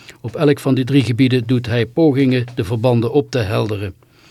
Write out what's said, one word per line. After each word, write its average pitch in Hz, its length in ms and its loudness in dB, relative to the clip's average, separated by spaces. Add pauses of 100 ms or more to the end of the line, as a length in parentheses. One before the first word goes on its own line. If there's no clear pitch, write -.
(220)
Op 117 140 -10
elk 147 240 4
van 135 160 0
die 131 80 0
drie 135 200 2
gebieden 123 420 0
doet 120 200 0
hij 117 200 0
pogingen 127 600 2 (100)
de 120 80 -2
verbanden 117 500 0
op 143 180 0
te 135 80 -2
helderen. 104 540 -4 (380)